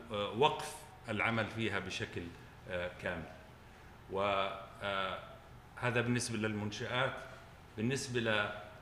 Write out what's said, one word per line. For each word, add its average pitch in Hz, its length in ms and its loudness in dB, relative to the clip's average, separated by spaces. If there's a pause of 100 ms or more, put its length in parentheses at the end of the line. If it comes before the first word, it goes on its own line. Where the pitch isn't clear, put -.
(120)
آه، 101 260 2
وقف 147 360 4 (340)
العمل 110 380 4
فيها 101 320 0
بشكل، 92 440 -2 (480)
آه، 90 200 -2 (120)
كامل. 87 220 -2 (880)
و، 95 80 2 (640)
آه، 95 360 0 (580)
هذا 120 240 4
بالنسبة 117 380 4
للمنشآت. 110 760 2 (640)
بالنسبة 113 760 4 (320)